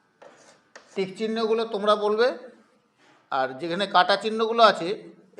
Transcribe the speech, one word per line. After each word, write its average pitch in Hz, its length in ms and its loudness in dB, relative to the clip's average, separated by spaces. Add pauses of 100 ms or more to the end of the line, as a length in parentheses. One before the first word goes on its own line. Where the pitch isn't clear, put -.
(960)
টিক 190 140 -4 (100)
চিহ্নগুলো 220 440 -2 (100)
তোমরা 208 200 2 (120)
বলবে, 214 220 2 (1040)
আর 131 160 -2 (120)
যেখানে 170 260 -4 (100)
কাটা 180 280 6
চিহ্নগুলো 226 380 0 (100)
আছে 170 180 -4 (500)